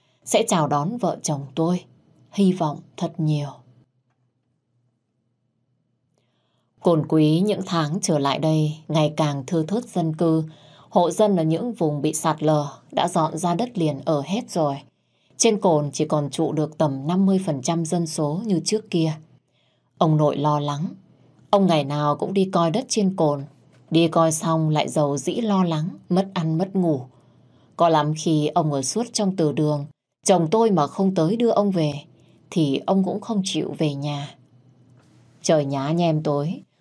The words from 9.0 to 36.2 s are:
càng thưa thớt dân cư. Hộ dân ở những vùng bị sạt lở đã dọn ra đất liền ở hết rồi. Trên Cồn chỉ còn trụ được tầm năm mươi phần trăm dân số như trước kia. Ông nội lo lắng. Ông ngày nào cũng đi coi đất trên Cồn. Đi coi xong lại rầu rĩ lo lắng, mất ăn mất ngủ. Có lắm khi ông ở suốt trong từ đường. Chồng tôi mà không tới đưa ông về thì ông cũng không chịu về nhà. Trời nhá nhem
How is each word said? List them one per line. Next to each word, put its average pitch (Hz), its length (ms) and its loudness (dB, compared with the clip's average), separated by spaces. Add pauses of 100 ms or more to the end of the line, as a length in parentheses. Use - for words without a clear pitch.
càng 143 300 -2
thưa 160 160 0
thớt 165 220 -4
dân 160 320 -4
cư. 160 280 2 (460)
Hộ 175 200 2
dân 202 260 2
ở 165 60 2
những 165 300 0
vùng 147 300 -2
bị 151 120 0
sạt 156 280 -2
lở 151 260 2 (240)
đã - 160 0
dọn 160 300 -2
ra 175 160 -2
đất 240 240 -4
liền 147 260 -2
ở 147 220 0
hết 220 240 -6
rồi. 147 260 -2 (600)
Trên 220 240 2
Cồn 147 320 2
chỉ 156 120 -2
còn 147 260 0
trụ 156 220 -2
được 151 260 -4
tầm 139 280 -2
năm 185 200 2
mươi 190 200 2
phần 139 160 -4
trăm 170 220 -2
dân 170 220 -2
số 160 380 -4
như 190 200 0
trước 214 260 -2
kia. 160 220 0 (880)
Ông 160 180 4
nội 151 200 2
lo 147 240 2
lắng. 147 340 -6 (560)
Ông 196 160 6
ngày 156 180 4
nào 147 320 0
cũng - 160 -6
đi 190 200 2
coi 170 180 2
đất 233 180 -2
trên 190 280 0
Cồn. 147 280 0 (460)
Đi 165 180 4
coi 165 240 2
xong 160 360 0
lại 151 200 0
rầu 143 280 0
rĩ 180 180 -4
lo 208 300 0
lắng, 160 240 -2 (200)
mất 196 260 0
ăn 160 240 -2
mất 190 180 -4
ngủ. 165 240 0 (760)
Có 170 120 4
lắm 151 280 2
khi 156 300 0
ông 156 260 0
ở 135 100 -2
suốt 220 300 -4
trong 190 240 -2
từ 156 160 2
đường. 151 340 -2 (400)
Chồng 175 240 4
tôi 226 200 4
mà 156 160 2
không 190 280 -2
tới 175 220 2
đưa 233 140 2
ông 202 200 2
về 160 240 0 (560)
thì 147 360 0
ông 190 180 2
cũng 214 160 -4
không 208 240 -4
chịu - 340 -4
về 151 160 -2
nhà. 143 400 -8 (1080)
Trời 156 220 2
nhá 139 260 -4
nhem 160 320 0